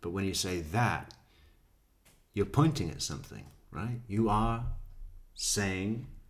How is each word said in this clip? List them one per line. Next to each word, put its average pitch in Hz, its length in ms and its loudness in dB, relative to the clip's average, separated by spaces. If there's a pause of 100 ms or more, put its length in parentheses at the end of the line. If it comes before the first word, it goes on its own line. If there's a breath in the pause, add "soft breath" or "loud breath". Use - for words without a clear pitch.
But 87 100 -6
when 98 140 0
you 95 80 0
say 90 280 0
that, 82 520 0 (1200 soft breath)
you're 101 120 4
pointing 139 440 4
at - 120 -6
something, 55 440 -8 (260)
right? 120 360 -4
You 107 220 2
are 113 360 4 (680)
saying, 101 760 0 (220)